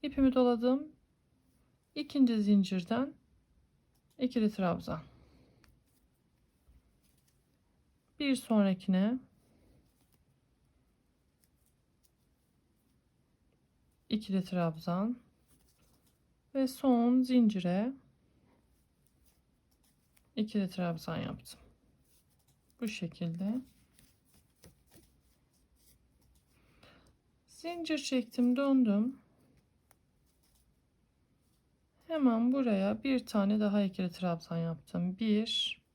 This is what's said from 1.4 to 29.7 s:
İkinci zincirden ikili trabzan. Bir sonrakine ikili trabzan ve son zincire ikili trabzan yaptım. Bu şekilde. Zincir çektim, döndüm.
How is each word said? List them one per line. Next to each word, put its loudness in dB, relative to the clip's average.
İkinci 2
zincirden 2
ikili 0
trabzan. -4
Bir 0
sonrakine 0
ikili -2
trabzan -2
ve 0
son 2
zincire 2
ikili -4
trabzan -6
yaptım. -12
Bu -6
şekilde. -6
Zincir -6
çektim, 0
döndüm. 2